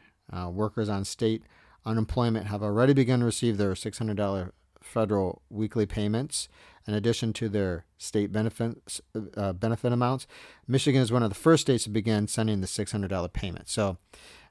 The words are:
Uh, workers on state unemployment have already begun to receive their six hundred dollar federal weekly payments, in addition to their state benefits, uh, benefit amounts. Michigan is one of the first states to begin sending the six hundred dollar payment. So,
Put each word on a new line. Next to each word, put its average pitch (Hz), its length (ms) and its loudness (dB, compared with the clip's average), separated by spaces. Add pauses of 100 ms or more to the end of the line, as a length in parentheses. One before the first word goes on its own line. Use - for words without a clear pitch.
(320)
Uh, 90 180 -8
workers 104 380 -2
on 98 160 -2
state 110 400 -2 (420)
unemployment 110 600 0
have 101 180 -4
already 113 300 4
begun 127 260 4
to 120 60 2
receive 113 320 0
their 98 180 2
six - 220 -10
hundred 107 180 -2
dollar 98 380 -2 (280)
federal 101 680 0
weekly 107 360 0
payments, 107 640 -2 (400)
in 104 60 -2
addition 110 400 0
to 113 160 -2
their 95 360 0 (120)
state - 340 -2
benefits, 113 720 -4 (340)
uh, 101 160 -2
benefit 113 400 -2
amounts. 123 340 0 (420)
Michigan 135 340 4
is 113 100 2
one 120 100 4
of 113 80 2
the 101 60 -6
first 160 260 6
states 123 220 2
to 113 60 -8
begin 107 380 2
sending 107 340 0
the 92 60 -4
six - 240 -6
hundred 98 180 -2
dollar 92 180 -2
payment. - 400 -6
So, 98 300 -2 (540)